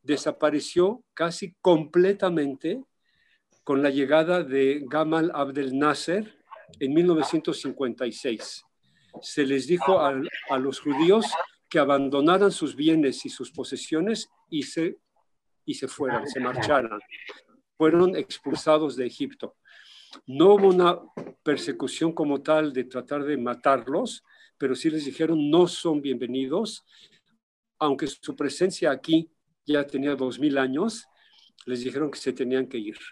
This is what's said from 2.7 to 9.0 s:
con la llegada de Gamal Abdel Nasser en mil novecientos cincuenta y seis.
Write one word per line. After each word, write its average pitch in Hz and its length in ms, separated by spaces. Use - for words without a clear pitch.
con 139 180
la 143 80
llegada 156 540
de 135 420
Gamal 156 480
Abdel 139 420
Nasser 151 640
en 135 160
mil 170 120
novecientos 160 540
cincuenta 127 460
y 113 60
seis. - 520